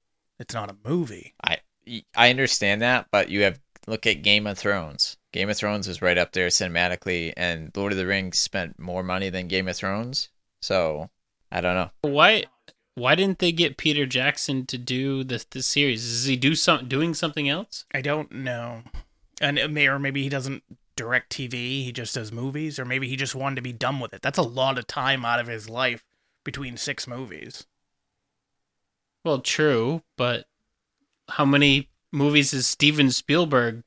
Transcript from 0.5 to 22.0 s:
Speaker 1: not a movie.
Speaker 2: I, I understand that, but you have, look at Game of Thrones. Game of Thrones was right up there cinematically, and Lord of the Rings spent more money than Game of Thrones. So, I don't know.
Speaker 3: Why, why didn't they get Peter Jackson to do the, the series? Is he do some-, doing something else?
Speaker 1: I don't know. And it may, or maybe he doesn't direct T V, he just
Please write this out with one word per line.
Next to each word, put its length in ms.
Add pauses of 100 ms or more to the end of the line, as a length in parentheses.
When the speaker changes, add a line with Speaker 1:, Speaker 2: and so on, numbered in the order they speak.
Speaker 1:
not 180
a 40 (120)
movie. 460 (100)
Speaker 2:
I, 140 (580)
I 140
understand 520
that, 300
but 160
you 160
have, 160 (260)
look 220
at 140
Game 260
of 100
Thrones. 580 (140)
Game 200
of 60
Thrones 300
was 160
right 160
up 140
there 160
cinematically, 880
and 400
Lord 160
of 60
the 100
Rings 320
spent 400
more 240
money 260
than 160
Game 220
of 80
Thrones. 540 (300)
So, 500 (420)
I 80
don't 160
know. 140 (200)
Speaker 3:
Why, 320 (540)
why 180
didn't 240
they 140
get 240
Peter 300
Jackson 600
to 120
do 440
the, 280
the 120
series? 420
Is 200
he 120
do 200
some-, 320
doing 260
something 340
else? 360 (100)
Speaker 1:
I 60
don't 320
know. 500 (560)
And 200
it 120
may, 160
or 120
maybe 240
he 80
doesn't 320 (340)
direct 320
T 180
V, 380
he 80
just 220